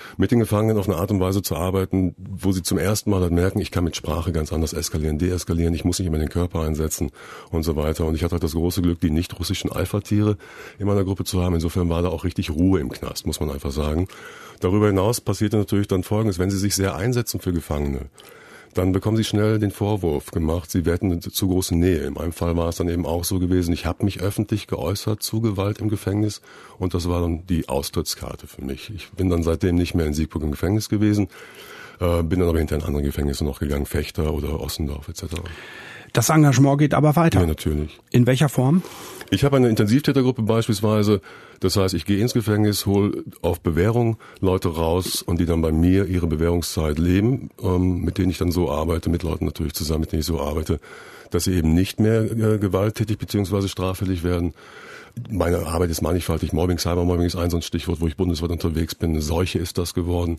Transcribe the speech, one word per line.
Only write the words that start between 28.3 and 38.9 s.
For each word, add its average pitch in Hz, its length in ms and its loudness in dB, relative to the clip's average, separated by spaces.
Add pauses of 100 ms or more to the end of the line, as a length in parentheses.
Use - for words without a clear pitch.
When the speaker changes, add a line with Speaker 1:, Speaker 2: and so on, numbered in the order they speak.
Speaker 1:
für - 160 -14
mich. 67 320 -10
Ich - 160 -16
bin 95 180 0
dann 85 140 2
seitdem 82 320 2
nicht 87 180 2
mehr 82 140 2
in 71 80 -2
Siegburg 78 260 -2
im 76 80 -2
Gefängnis 92 400 0
gewesen, 104 380 2 (720)
äh, 85 240 2
bin 85 160 0
dann 87 100 4
aber 82 80 2
hinter 78 200 0
in 78 40 -4
andere 71 220 -2
Gefängnisse 71 420 -2
noch 71 140 -4
gegangen, 71 260 -2
Fechter 76 480 -2
oder 76 260 -2
Ossendorf 73 480 -6
et - 100 -12
cetera. 85 260 -8 (720)
Speaker 2:
Das 120 160 2
Engagement 139 480 6
geht 147 160 4
aber 147 220 4
weiter? 165 240 6
Speaker 1:
Ja, 87 80 4
natürlich. 76 520 -2 (120)
Speaker 2:
In 123 160 6
welcher 131 200 4
Form? 135 360 4 (480)